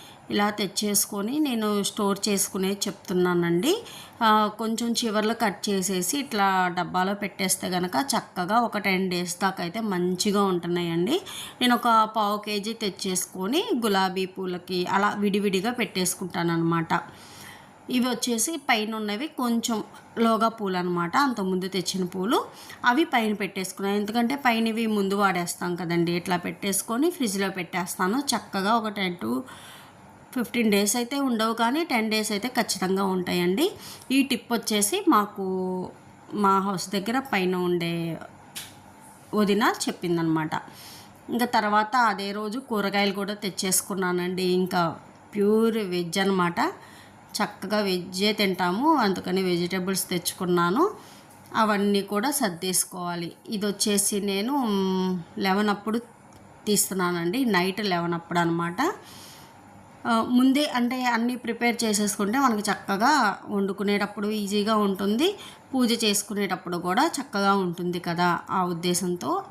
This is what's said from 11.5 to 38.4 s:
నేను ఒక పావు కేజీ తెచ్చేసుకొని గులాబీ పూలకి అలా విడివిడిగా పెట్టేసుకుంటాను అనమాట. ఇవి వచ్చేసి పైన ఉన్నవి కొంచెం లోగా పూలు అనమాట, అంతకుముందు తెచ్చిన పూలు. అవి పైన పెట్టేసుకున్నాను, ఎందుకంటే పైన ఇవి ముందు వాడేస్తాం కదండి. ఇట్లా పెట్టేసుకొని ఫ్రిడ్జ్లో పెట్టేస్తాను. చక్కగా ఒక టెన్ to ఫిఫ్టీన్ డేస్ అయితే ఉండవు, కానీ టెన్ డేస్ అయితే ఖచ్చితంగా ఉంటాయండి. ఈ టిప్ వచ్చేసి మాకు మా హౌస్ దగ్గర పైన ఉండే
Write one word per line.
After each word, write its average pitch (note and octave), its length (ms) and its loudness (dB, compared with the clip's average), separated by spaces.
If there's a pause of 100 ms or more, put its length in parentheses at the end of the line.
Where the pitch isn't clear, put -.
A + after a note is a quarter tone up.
నేను B3 140 4
ఒక A3+ 400 4
పావు G#3 220 0
కేజీ G#3 360 -4
తెచ్చేసుకొని G3 880 -2 (120)
గులాబీ F#3+ 500 0
పూలకి F3+ 600 -4
అలా G3 240 2
విడివిడిగా G3+ 640 0
పెట్టేసుకుంటాను F#3 840 -2
అనమాట. E3 340 0 (1000)
ఇవి B3+ 200 2
వచ్చేసి A#3+ 480 -2
పైన A3 380 0
ఉన్నవి G#3+ 320 -4
కొంచెం A#3 560 -2 (340)
లోగా A3+ 300 4
పూలు G3 300 -2
అనమాట, F3 400 0
అంతకుముందు F#3+ 500 0
తెచ్చిన F#3 380 -2
పూలు. F#3+ 400 0 (400)
అవి B3 180 4
పైన A3+ 300 0
పెట్టేసుకున్నాను, G3 640 -2
ఎందుకంటే A3+ 380 0
పైన A3+ 320 2
ఇవి A3+ 200 0
ముందు G3+ 280 2
వాడేస్తాం F3+ 600 0
కదండి. E3+ 360 0
ఇట్లా F3 260 0
పెట్టేసుకొని G3+ 720 -2
ఫ్రిడ్జ్లో G3+ 400 -2
పెట్టేస్తాను. F#3 680 -2
చక్కగా G#3+ 560 -2
ఒక A3 140 2
టెన్ G3 360 -4
to B3 180 -2 (920)
ఫిఫ్టీన్ A#3 380 0
డేస్ G3+ 240 4
అయితే A#3+ 240 -2
ఉండవు, A3+ 340 0
కానీ A#3+ 300 2
టెన్ A3+ 280 0
డేస్ G#3+ 200 0
అయితే G#3 160 -2
ఖచ్చితంగా G3 580 0
ఉంటాయండి. F#3 640 2 (400)
ఈ C4+ 120 6
టిప్ B3 300 -4
వచ్చేసి A3+ 540 0
మాకు G#3 360 4 (880)
మా G3 260 4
హౌస్ F#3+ 300 -2
దగ్గర G3+ 300 -2
పైన F#3 360 0
ఉండే E3+ 600 0 (1160)